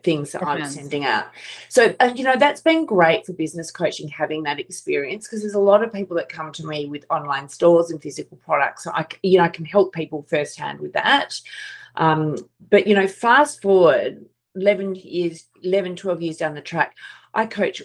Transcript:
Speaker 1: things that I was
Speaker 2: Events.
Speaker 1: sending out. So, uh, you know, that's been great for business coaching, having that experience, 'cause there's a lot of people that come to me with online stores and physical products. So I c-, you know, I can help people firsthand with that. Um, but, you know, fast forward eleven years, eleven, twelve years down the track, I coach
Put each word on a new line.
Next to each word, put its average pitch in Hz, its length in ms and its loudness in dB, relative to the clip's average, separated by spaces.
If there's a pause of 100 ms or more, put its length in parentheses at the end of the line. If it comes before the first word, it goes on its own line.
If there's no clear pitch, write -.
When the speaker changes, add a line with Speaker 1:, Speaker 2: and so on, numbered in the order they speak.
Speaker 1:
things 147 260 -2
that 156 140 -8
I 147 100 -2
was 147 60 -6
Speaker 2:
Events. 143 160 -8
Speaker 1:
sending 143 280 -8
out. 113 200 0 (460)
So, 220 280 6
uh, 247 160 4
you 262 80 -8
know, 262 140 2
that's 285 240 4
been 320 260 2
great 170 400 4
for 185 60 -12
business 160 400 -8
coaching, 151 340 -4
having 151 380 -6
that 147 160 -6
experience, 160 680 -6
'cause 214 140 -8
there's 208 140 -8
a 208 40 0
lot 202 240 6
of 226 100 -4
people 196 260 -6
that - 100 -6
come 156 240 -12
to 156 120 -14
me 151 220 -6
with 143 240 -10
online 143 380 -4
stores 170 420 4
and 156 100 -10
physical 147 360 -14
products. 143 480 -2
So 165 100 -8
I 160 160 -4
c-, - 140 -16
you 190 140 6
know, 170 60 6
I 170 40 2
can 170 160 -8
help 190 280 2
people 156 380 -8
firsthand 143 480 -4
with 147 140 -12
that. 247 480 0 (560)
Um, 156 400 0 (340)
but, - 160 4
you 208 80 4
know, 196 140 2
fast 254 520 2
forward 180 640 4 (300)
eleven 196 400 0
years, 170 520 -6 (160)
eleven, 180 340 -2
twelve 175 260 -4
years 160 140 -6
down 156 180 -4
the 147 60 -12
track, 156 360 -4 (380)
I 220 120 0
coach - 380 -4